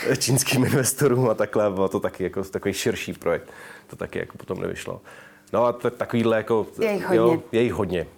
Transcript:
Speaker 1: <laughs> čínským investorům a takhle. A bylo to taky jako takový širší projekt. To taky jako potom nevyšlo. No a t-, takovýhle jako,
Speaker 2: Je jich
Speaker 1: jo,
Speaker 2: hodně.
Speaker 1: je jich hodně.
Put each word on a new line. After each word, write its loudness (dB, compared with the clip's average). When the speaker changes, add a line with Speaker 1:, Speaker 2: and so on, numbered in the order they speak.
Speaker 1:
<laughs> 0
čínským 2
investorům 2
a 2
takhle. 2
A 4
bylo 2
to 0
taky -4
jako -4
takový -4
širší -2
projekt. -2
To -16
taky -8
jako -10
potom -8
nevyšlo. -8
No 4
a 2
t-, -2
takovýhle 0
jako, 0
Speaker 2:
Je 2
jich -4
Speaker 1:
jo, 6
Speaker 2:
hodně. 2
Speaker 1:
je 4
jich 2
hodně. -2